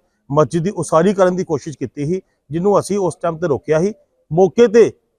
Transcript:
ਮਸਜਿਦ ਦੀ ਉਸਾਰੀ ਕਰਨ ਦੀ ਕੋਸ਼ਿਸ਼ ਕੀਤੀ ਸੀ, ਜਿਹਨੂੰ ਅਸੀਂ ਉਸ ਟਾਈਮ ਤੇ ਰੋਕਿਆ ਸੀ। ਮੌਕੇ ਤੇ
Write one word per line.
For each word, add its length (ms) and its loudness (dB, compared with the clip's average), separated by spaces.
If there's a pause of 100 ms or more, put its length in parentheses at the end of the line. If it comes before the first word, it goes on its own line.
(320)
ਮਸਜਿਦ 320 0
ਦੀ 60 -2
ਉਸਾਰੀ 440 0
ਕਰਨ 220 2
ਦੀ 80 -4
ਕੋਸ਼ਿਸ਼ 340 -8
ਕੀਤੀ 280 -8
ਸੀ, 160 -4 (280)
ਜਿਹਨੂੰ 300 0
ਅਸੀਂ 180 -4
ਉਸ 180 -4
ਟਾਈਮ 220 -6
ਤੇ 100 -4
ਰੋਕਿਆ 320 -2
ਸੀ। 140 -2 (380)
ਮੌਕੇ 360 4
ਤੇ 240 4 (280)